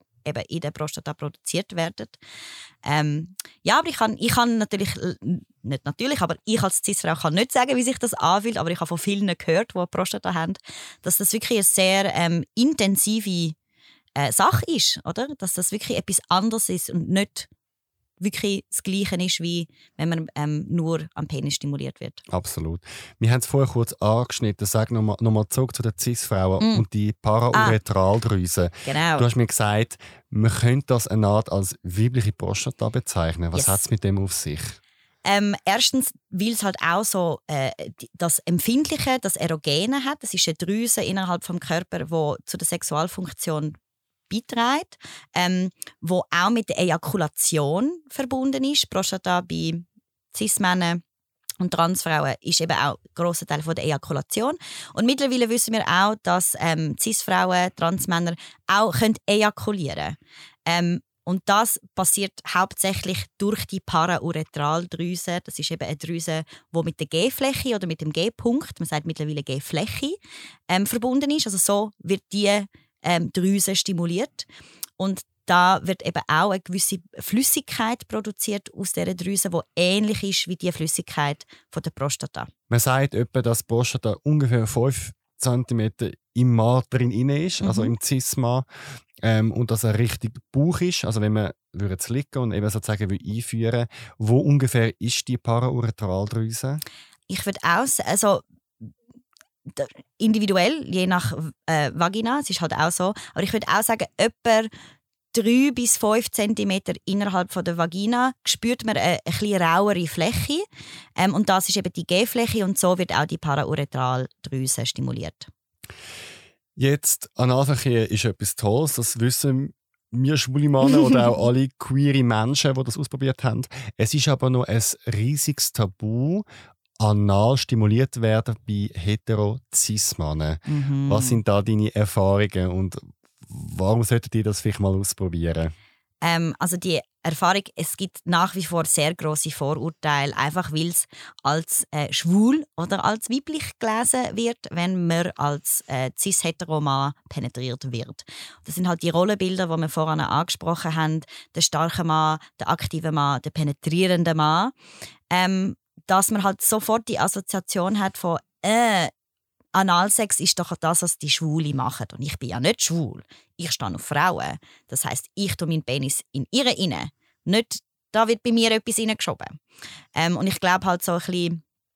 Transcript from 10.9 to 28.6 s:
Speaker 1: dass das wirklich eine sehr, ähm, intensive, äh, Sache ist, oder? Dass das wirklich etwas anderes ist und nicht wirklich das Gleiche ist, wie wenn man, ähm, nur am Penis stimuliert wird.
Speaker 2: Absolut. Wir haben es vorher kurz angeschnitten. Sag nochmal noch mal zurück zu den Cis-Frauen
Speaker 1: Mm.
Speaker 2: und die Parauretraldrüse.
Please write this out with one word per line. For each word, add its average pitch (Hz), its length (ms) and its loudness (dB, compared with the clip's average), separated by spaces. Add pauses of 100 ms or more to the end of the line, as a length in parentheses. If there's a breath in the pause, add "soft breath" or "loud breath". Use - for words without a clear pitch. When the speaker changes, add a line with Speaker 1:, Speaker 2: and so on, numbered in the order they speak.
Speaker 1:
dass 180 160 0
das - 160 0
wirklich 226 240 2
eine 196 60 2
sehr, 190 500 4
ähm, 170 300 0 (100)
intensive, 208 1000 2 (600 soft breath)
äh, 139 180 0
Sache - 340 4
ist, - 380 0
oder? 233 320 -6
Dass 180 180 -6
das - 180 -2
wirklich - 260 -4
etwas - 220 0 (100)
anderes 220 400 0
ist 180 180 -4
und 170 220 -4
nicht - 380 0 (720)
wirklich 196 500 -2
das - 140 -6
Gleiche 190 320 -2
ist, 180 240 -2
wie 170 260 -2 (300 soft breath)
wenn 160 120 -2
man, 165 280 -2
ähm, 147 320 -2
nur 160 480 -2
am 156 100 -6
Penis 139 300 -4
stimuliert 139 440 -6
wird. - 300 -14
Speaker 2:
Absolut. 85 500 -4 (380 loud breath)
Wir 113 140 4
haben 123 80 4
es - 60 -4
vorher 135 240 2
kurz 120 240 0
angeschnitten. 107 720 0
Sag 110 240 0
nochmal 107 280 0
noch 113 120 4
mal 107 160 2
zurück 131 260 -2
zu - 80 -6
den 113 160 0
Cis-Frauen 95 640 0
Speaker 1:
Mm. 220 140 2
Speaker 2:
und 110 140 0
die 107 200 0
Parauretraldrüse. 107 1600 2